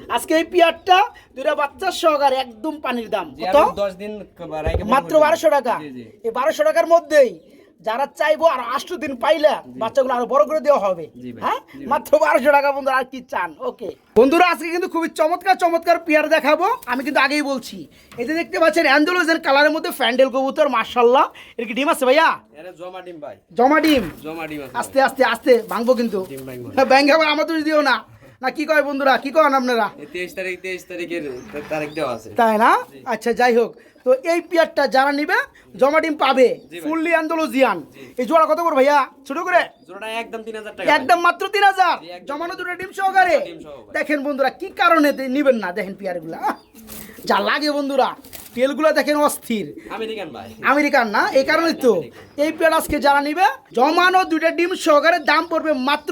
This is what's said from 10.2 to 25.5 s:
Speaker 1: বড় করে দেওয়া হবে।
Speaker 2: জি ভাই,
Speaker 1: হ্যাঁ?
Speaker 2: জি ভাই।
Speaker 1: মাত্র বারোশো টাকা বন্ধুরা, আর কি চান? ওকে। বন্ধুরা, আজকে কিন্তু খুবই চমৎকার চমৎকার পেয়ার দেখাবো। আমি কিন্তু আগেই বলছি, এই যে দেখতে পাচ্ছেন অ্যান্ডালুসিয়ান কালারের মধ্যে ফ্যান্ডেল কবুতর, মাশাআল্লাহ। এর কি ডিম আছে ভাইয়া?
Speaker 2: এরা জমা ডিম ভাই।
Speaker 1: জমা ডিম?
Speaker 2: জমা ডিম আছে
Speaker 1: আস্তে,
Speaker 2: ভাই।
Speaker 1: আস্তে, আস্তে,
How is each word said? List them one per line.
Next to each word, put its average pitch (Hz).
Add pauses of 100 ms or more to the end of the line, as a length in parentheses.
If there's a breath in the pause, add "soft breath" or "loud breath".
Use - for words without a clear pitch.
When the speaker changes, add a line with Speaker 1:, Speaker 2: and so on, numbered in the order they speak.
Speaker 1:
বড় 277
করে 311
দেওয়া 269
হবে। 180 (100)
Speaker 2:
জি 123
ভাই, 113
Speaker 1:
হ্যাঁ? 285
Speaker 2:
জি -
ভাই। 277
Speaker 1:
মাত্র 294
বারোশো 302
টাকা 285
বন্ধুরা, 269
আর 262
কি 262
চান? 180
ওকে। 247 (260)
বন্ধুরা, 285
আজকে 330
কিন্তু 349
খুবই 330
চমৎকার 349
চমৎকার 339
পেয়ার 302
দেখাবো। 302 (200)
আমি 247
কিন্তু 269
আগেই 277
বলছি, 254 (300 soft breath)
এই 240
যে 294
দেখতে 339
পাচ্ছেন 330
অ্যান্ডালুসিয়ান 320
কালারের 294
মধ্যে 320
ফ্যান্ডেল 254
কবুতর, 269
মাশাআল্লাহ। 240 (320 loud breath)
এর 233
কি 226
ডিম 277
আছে 285
ভাইয়া? 285 (180)
Speaker 2:
এরা 175
জমা 180
ডিম 175
ভাই। 131 (180)
Speaker 1:
জমা 269
ডিম? 294 (200)
Speaker 2:
জমা 160
ডিম 151
আছে -
Speaker 1:
আস্তে, 247
Speaker 2:
ভাই। 269
Speaker 1:
আস্তে, 269
আস্তে, 233 (160)